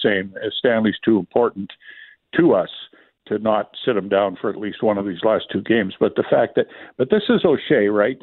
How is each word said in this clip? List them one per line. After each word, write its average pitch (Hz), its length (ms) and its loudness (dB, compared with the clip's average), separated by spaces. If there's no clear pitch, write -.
same. 98 320 0
Uh, 110 140 -6
Stanley's 110 440 0
too 110 140 4
important 101 540 -2
to 165 160 4
us 95 160 0
to 107 120 -4
not 107 320 -2
sit 123 140 0
him 95 120 -4
down 98 300 0
for 110 120 -4
at 98 60 -10
least 101 260 -8
one 104 160 2
of 101 80 -6
these 90 160 -8
last 110 280 0
two 98 100 -2
games. 101 380 0
But 110 160 0
the - 140 0
fact 131 260 2
that, - 120 0
but 131 120 -2
this 214 200 2
is 226 140 2
O'Shea, 131 440 2
right? 107 360 2